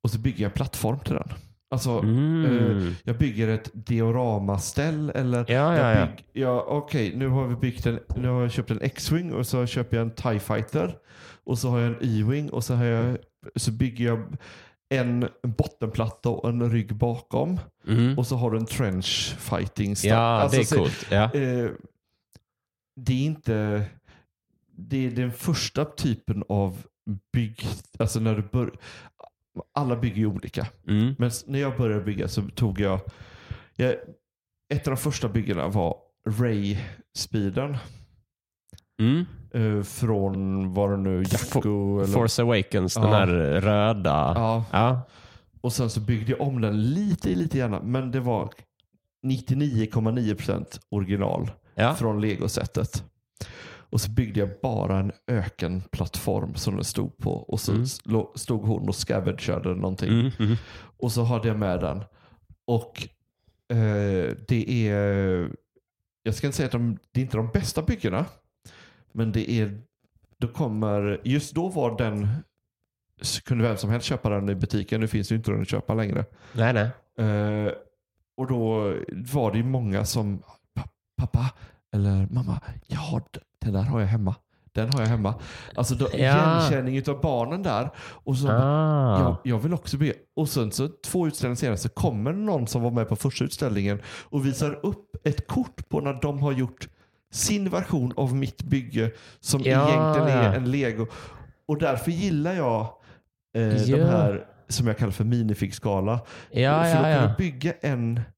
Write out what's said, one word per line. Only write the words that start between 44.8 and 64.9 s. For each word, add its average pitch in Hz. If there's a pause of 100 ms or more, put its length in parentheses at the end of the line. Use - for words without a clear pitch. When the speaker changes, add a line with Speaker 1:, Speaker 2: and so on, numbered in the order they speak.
Speaker 1:
Och 123
sen 117
så 113
byggde 110
jag -
om 135
den 107
lite, 196
lite 143
grann, 110
men 131
det 131
var 117 (720)
nittionio 131
komma 110
nio 113
procent -
original 101 (240)
Speaker 2:
Ja. 113
Speaker 1:
från 107
Lego-sättet. - (840)
Och 110
så 104
byggde 110
jag 98 (140)
bara 101
en 98 (140)
ökenplattform 92
som -
den 92
stod -
på. -
Och -
så 104
Speaker 2:
Mm. 113
Speaker 1:
s-, 131
lo-, 110
stod 117
hon 98
och 95
scavengade 92
någonting. 95
Speaker 2:
Mm, 117
mm. 110 (420)
Speaker 1:
Och 120
så 120
hade 117
jag 107
med 90
den. 87 (600)
Och, 117 (720)
eh, 101 (140)
det 113
är, 98 (720)